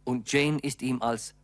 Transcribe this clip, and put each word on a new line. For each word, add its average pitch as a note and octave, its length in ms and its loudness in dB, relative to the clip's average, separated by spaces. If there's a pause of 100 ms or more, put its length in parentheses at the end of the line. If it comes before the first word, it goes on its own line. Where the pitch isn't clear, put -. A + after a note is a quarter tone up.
und B2 260 -2
Jane D3 280 4
ist C#3 220 -4
ihm B2+ 200 -2
als A#2 320 -2 (100)